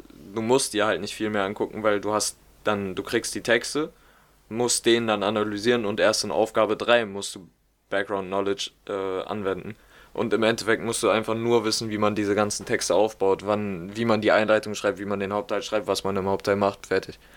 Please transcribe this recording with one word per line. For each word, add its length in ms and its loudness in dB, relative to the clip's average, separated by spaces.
du 80 -4
musst 320 2
dir 120 2
halt 160 0
nicht 140 -8
viel 160 -4
mehr 120 0
angucken, 380 -4
weil 180 2
du 140 -2
hast 240 -2
dann, 320 -2
du 60 -4
kriegst 320 -2
die 80 -6
Texte, 500 0
musst 360 0
den 220 4
dann 160 0
analysieren 600 0
und 140 -2
erst 240 4
in 80 -6
Aufgabe 460 2
drei 280 4
musst 300 -10
du 140 -18
Background 400 -2
Knowledge, 420 -2
äh, 360 -4
anwenden. 520 -4
Und 200 -2
im 100 2
Endeffekt 380 2
musst 220 -4
du 60 4
einfach 260 2
nur 300 2
wissen, 260 -2
wie 80 -2
man 160 2
diese 200 0
ganzen 300 -2
Texte 300 0
aufbaut, 500 2
wann, 520 -4
wie 80 -2
man 160 2
die 100 4
Einleitung 420 4
schreibt, 240 -2
wie 80 -8
man 140 -4
den 140 -4
Hauptteil 280 -4
schreibt, 260 -4
was 180 0
man 100 -2
im 120 -2
Hauptteil 280 2
macht, 320 -2
fertig. 320 -2